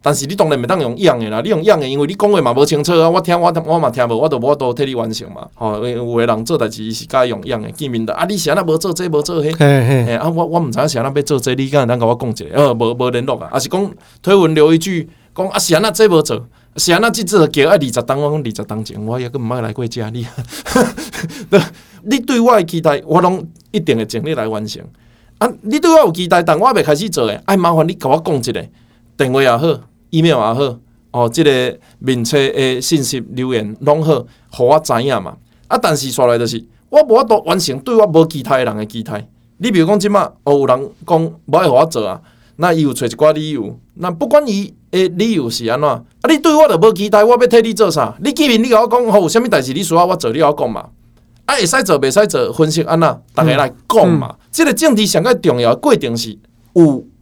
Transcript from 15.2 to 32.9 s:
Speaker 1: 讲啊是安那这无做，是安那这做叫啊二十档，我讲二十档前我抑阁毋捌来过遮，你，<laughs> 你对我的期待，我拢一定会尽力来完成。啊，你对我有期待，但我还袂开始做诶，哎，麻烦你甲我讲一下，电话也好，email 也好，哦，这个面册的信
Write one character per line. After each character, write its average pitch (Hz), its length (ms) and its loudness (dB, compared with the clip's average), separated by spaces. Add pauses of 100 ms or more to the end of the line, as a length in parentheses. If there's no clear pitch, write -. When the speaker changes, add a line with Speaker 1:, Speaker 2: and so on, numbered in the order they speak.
Speaker 1:
讲 185 140 -4
啊 - 100 -4
是 - 160 0
安 165 60 2
那 214 100 0
这 214 160 4
无 165 140 4
做， 117 240 -6 (320)
是 170 160 2
安 180 80 2
那 233 80 2
这 220 140 -4
做 175 240 4
叫 151 220 2
啊 185 40 6
二 185 80 4
十 123 220 -2
档， 139 180 -2
我 147 100 -2
讲 156 100 -4
二 131 40 -8
十 113 180 -8
档 110 200 -8
前 104 220 -12
我 120 140 -6
抑 123 80 -6
阁 127 100 -10
毋 123 60 -6
捌 123 160 -4
来 110 140 -6
过 123 120 -6
遮， 117 260 -8
你， 117 140 -8 (880)
<laughs> - 880 -4
你 226 160 -2
对 247 200 -2
我 233 160 4
的 196 80 4
期 165 160 -6
待， 147 260 0
我 160 140 2
拢 180 260 0 (260)
一 214 100 -2
定 147 160 0
会 110 80 -2
尽 110 180 -8
力 156 100 -4
来 113 140 -4
完 107 180 -6
成。 - 160 -14 (580)
啊， 208 100 0 (120)
你 233 180 -2
对 339 120 2
我 320 80 8
有 269 120 4
期 180 160 -4
待， 175 160 4
但 156 160 2
我 208 80 2
还 262 60 2
袂 185 100 2
开 147 120 2
始 196 140 -6
做 147 180 -2
诶， 104 180 -4
哎， 196 100 0
麻 170 180 2
烦 160 140 2
你 175 60 -4
甲 - 160 -6
我 165 140 2
讲 165 140 -2
一 120 60 -4
下， 120 80 -4 (640)
电 131 160 0
话 135 100 2
也 127 140 4
好， 156 120 0 (420)
email 160 260 2
也 113 180 0
好， 123 240 -2 (340)
哦， 120 200 0
这 160 140 0
个 127 320 2 (220)
面 127 260 -2
册 151 120 0
的 131 440 0
信 147 200 0